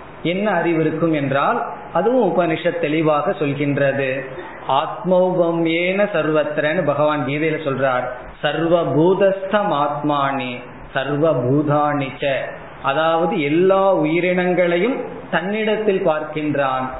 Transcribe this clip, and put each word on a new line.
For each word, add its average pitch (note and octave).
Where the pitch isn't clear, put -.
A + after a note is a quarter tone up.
என்ன F#3+
அறிவு E3+
இருக்கும் D#3
என்றால், C#3+
அதுவும் A3+
உபனிஷத் E3+
தெளிவாக D3+
சொல்கின்றது. C#3
ஆத்மௌபம்யேன E3+
சர்வத்திரன்னு D3+
பகவான் D3
கீதையில D3+
சொல்றார். C3
சர்வபூதஸ்தம் E3+
ஆத்மானி C#3+
சர்வபூதானி C#3+
ச. -
அதாவது D#3+
எல்லா F#3+
உயிரினங்களையும் F3+
தன்னிடத்தில் G#3
பார்க்கின்றான், D3